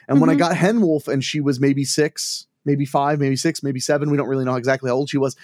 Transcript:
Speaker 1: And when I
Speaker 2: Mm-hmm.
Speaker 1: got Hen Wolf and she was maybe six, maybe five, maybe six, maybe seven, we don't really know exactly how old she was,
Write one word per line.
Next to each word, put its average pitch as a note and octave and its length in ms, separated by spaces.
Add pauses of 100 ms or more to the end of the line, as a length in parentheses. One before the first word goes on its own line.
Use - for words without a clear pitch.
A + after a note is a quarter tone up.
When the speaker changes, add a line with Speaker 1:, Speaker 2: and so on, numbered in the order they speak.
Speaker 1:
And C#3 140
when D#3+ 80
I - 40
Speaker 2:
Mm-hmm. C#4+ 60
Speaker 1:
got F3+ 160
Hen A3 260
Wolf D#3+ 260
and C3+ 160
she D3+ 180
was C3+ 180
maybe C#3 260
six, - 600 (200)
maybe C#3+ 200
five, C#3+ 340
maybe C3+ 160
six, D#3+ 280
maybe C3+ 160
seven, D3 320
we C#3+ 40
don't C#3 140
really C3+ 160
know B2+ 100
exactly C3 340
how A#2+ 60
old C#3 140
she C#3+ 80
was, C3+ 260